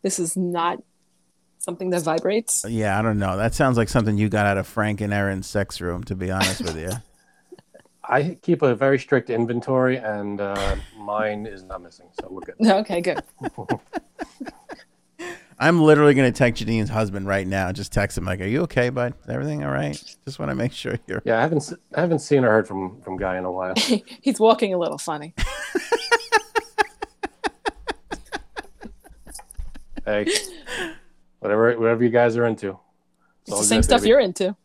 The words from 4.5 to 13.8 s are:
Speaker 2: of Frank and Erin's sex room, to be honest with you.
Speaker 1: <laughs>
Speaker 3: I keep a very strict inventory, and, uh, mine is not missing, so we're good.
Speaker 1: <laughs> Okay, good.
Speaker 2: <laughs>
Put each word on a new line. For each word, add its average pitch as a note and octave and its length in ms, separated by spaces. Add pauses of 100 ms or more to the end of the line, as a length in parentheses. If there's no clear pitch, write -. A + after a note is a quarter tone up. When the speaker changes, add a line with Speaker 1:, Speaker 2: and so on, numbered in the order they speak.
Speaker 2:
of F#2+ 80
Frank G#2+ 360
and G#2 120
Erin's G2 340
sex - 340
room, F2 240
to F#2+ 100
be F#2 160
honest F#2+ 300
with D#2+ 160
you. E2+ 140 (560)
Speaker 1:
<laughs> - 580
Speaker 3:
I D3 360
keep E3+ 200
a B2+ 140
very C3+ 220
strict B2+ 320
inventory, B2 680
and, G#2 420
uh, G2 380 (200)
mine G#2 500
is F#2+ 180
not F#2 160
missing, - 260 (140)
so - 100
we're F#3+ 120
good. - 160
Speaker 1:
<laughs> A3 60
Okay, G3 360
good. F3 200 (200)
Speaker 2:
<laughs> - 380 (1800)